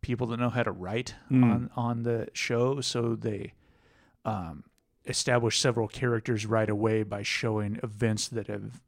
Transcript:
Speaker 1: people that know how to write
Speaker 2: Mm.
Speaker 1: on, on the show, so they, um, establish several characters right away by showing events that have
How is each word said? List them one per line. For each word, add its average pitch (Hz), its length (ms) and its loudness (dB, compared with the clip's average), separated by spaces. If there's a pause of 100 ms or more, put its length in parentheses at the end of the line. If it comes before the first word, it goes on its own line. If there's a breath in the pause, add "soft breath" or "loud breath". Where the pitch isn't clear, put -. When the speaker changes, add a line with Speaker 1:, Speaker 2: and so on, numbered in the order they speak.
Speaker 1:
people 123 280 -2
that 113 120 -2
know 123 100 2
how 117 140 0
to 104 80 0
write 95 420 -4 (160)
Speaker 2:
Mm. 131 140 8
Speaker 1:
on, 120 320 4
on 120 260 -2
the 117 300 0
show, 127 480 0
so 117 340 0
they, 107 380 -6 (720)
um, 80 400 -6 (420)
establish 120 540 2
several 117 260 2
characters 117 600 0
right 110 220 2
away 110 360 2
by 101 180 -6
showing 107 600 -2
events 107 440 0
that 110 200 -6
have 107 400 -8